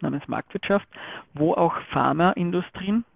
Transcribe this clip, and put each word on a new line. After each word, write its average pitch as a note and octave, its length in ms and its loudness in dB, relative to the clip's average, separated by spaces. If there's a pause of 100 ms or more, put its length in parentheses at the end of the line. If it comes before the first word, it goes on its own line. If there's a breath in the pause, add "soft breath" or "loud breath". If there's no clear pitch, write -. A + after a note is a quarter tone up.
namens D3 260 -4
Marktwirtschaft, - 600 -2 (460 loud breath)
wo D3+ 200 2
auch E3+ 200 4 (180)
Pharmaindustrien F3 1120 0 (100)